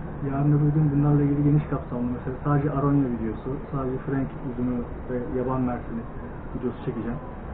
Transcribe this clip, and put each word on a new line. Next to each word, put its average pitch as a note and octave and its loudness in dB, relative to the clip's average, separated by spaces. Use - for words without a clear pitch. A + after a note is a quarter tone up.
Yarın D3 4
öbür D3 4
gün D#3 6
bunlarla C#3+ 6
ilgili C#3+ 4
geniş D3 6
kapsamlı, B2 -2
mesela B2+ -6
sadece C#3+ 2
aronya C#3 4
videosu, A2+ -4
sadece C3 -2
frank C3+ 0
üzümü B2 -2
ve B2 -2
yaban B2+ 0
mersini A#2 -2
videosu - -6
çekeceğim. A#2 -4